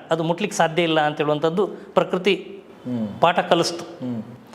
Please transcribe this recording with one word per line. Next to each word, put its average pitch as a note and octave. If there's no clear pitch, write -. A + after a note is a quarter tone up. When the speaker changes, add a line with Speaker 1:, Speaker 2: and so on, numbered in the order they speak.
Speaker 1:
ಅದು E3
ಮುಟ್ಲಿಕ್ಕೆ F3
ಸಾಧ್ಯ E3+
ಇಲ್ಲ D#3+
ಅಂತ D3+
ಹೇಳುವಂಥದ್ದು D#3
ಪ್ರಕೃತಿ -
Speaker 2:
ಹ್ಮ್. A#2+
Speaker 1:
ಪಾಠ F3+
ಕಲಿಸ್ತು. F3
Speaker 2:
ಹ್ಮ್. -